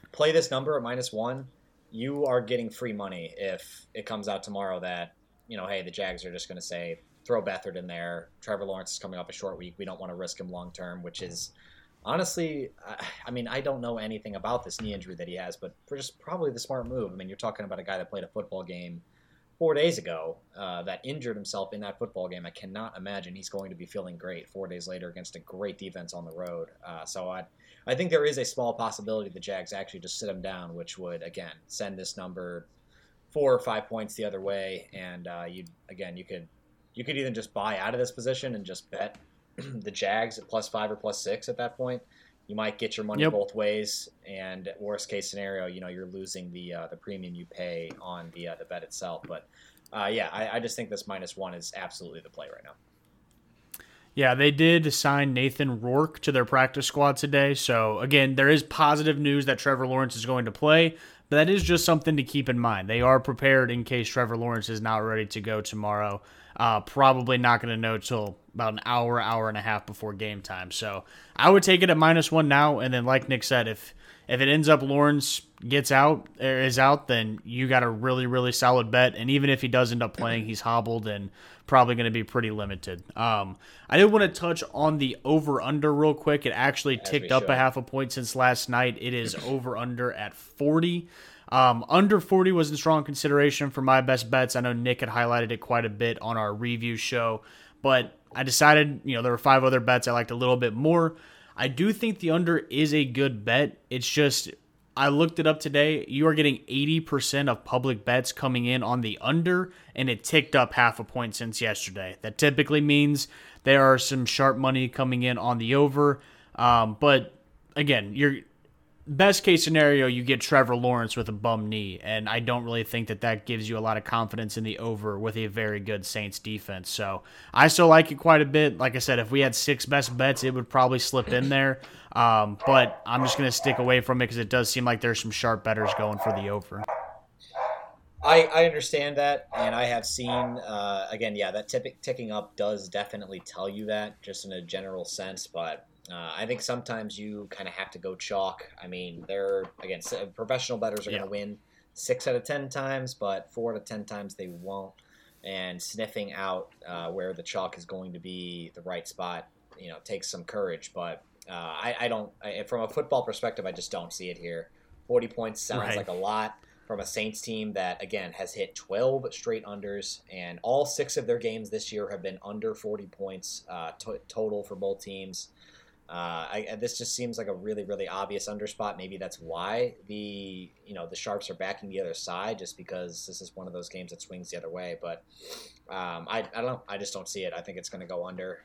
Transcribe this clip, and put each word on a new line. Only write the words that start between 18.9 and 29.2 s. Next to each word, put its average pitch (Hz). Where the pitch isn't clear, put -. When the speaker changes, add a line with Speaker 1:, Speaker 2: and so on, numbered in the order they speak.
Speaker 1:
four 160
days 160
ago, 82
uh, 92
that 92
injured 127
himself 98
in 104
that 101
football 95
game. 87
I 82
cannot 101
imagine 92
he's 95
going 98
to 87
be 85
feeling 90
great 87
four 98
days 87
later 90
against 87
a 85
great 95
defense 90
on 87
the 82
road. 85
Uh, 82
so 92
I, 92
I 131
think 170
there 151
is 143
a 123
small 120
possibility 110